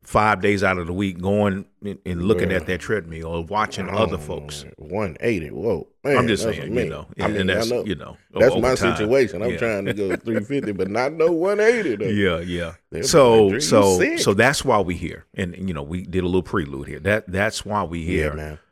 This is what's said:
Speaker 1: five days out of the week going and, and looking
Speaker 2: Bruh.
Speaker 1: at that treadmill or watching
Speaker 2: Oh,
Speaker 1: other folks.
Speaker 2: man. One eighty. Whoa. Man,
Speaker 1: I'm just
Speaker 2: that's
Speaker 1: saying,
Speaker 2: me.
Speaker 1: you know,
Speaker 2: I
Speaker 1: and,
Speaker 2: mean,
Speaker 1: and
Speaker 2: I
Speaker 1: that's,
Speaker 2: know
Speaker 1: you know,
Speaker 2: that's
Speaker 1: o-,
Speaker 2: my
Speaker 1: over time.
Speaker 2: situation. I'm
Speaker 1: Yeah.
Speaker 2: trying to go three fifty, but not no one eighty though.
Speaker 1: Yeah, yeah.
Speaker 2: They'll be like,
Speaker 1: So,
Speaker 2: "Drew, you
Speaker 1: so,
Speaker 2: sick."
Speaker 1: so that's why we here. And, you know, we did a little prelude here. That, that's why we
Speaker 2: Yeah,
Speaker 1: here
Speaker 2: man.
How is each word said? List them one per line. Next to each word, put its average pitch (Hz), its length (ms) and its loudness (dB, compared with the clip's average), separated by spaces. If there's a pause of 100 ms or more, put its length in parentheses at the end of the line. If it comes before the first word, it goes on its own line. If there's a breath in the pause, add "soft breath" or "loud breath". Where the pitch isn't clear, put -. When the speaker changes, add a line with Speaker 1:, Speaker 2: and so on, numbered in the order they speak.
Speaker 1:
five 107 400 2
days 101 200 2
out 92 160 2
of 85 80 -4
the 87 60 -6
week 92 280 -4
going 98 440 0 (200)
and, 101 220 -8
and 85 180 -4
looking 95 260 2
Speaker 2:
Bruh. 92 60 0
Speaker 1:
at 87 100 -2
that 92 140 -4
treadmill 82 460 -6
or 85 180 -6
watching 101 440 -4
Speaker 2:
Oh, 98 80 -4
Speaker 1:
other 107 220 0
folks. 73 460 -10
Speaker 2:
man. 69 120 -20
One 85 440 -6
eighty. 90 300 -2
Whoa. 85 380 -4 (160)
Man, 135 140 2
Speaker 1:
I'm 123 100 2
just 101 160 0
Speaker 2:
that's 85 140 -2
Speaker 1:
saying, 85 160 -8
Speaker 2:
me. 120 100 0
Speaker 1:
you 80 60 -6
know, 73 160 -12 (120)
Speaker 2:
I 95 60 -4
Speaker 1:
and, 107 80 0
Speaker 2:
mean, 104 100 -2
Speaker 1:
and 92 80 0
Speaker 2:
I 92 40 2
Speaker 1:
that's, 113 160 -2
Speaker 2:
know 120 160 -2
Speaker 1:
you 90 80 -4
know, 71 220 -14 (180)
Speaker 2:
that's 107 200 6
Speaker 1:
o-, 95 60 2
Speaker 2:
my 127 120 2
Speaker 1:
over - 40 2
time. 90 200 0
Speaker 2:
situation. 107 460 2
I'm 123 100 -2
Speaker 1:
Yeah. - 40 -4
Speaker 2:
trying 104 300 -2
to 98 80 -2
go 98 220 -2
three 110 280 -2
fifty, 120 280 -4
but 92 180 -2
not 127 240 -2
no 165 180 2
one 190 280 0
eighty 214 360 2
though. 101 80 -4
Speaker 1:
Yeah, 95 360 2
yeah. 87 340 -6 (160)
Speaker 2:
They'll 78 100 -6
be - 0 -
like, - 60 -4
Speaker 1:
So, 117 420 8
Speaker 2:
"Drew, 95 60 2
you 127 80 -2
Speaker 1:
so, 98 360 6
Speaker 2:
sick." 330 200 2
Speaker 1:
so 110 160 2
that's 120 320 2
why 113 140 4
we 87 160 -2
here. 87 280 -8 (100)
And, 87 220 -6 (100)
you 92 60 -4
know, 73 100 -6
we 87 200 -6
did 90 220 -2
a - 20 0
little 90 160 2
prelude 69 460 -4
here. 73 120 -12
That, 104 320 0
that's 101 320 -2
why 101 200 -2
we 85 160 -6
Speaker 2:
Yeah, 80 120 -6
Speaker 1:
here 76 220 0
Speaker 2:
man. 76 240 -10 (140)